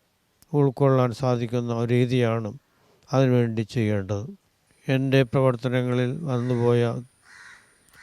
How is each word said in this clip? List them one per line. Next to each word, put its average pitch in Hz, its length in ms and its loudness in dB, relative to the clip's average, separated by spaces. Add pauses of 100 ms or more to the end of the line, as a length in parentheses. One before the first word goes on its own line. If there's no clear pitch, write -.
(580)
ഉൾക്കൊള്ളാൻ 135 520 2 (120)
സാധിക്കുന്ന 120 580 -2
ഒരു 120 140 -2
രീതിയാണ് 117 580 0 (640)
അതിനുവേണ്ടി 123 500 2 (120)
ചെയ്യേണ്ടത്. 104 500 -2 (680)
എൻ്റെ 135 280 2 (100)
പ്രവർത്തനങ്ങളിൽ 123 800 0 (180)
വന്നുപോയ 120 600 0 (1120)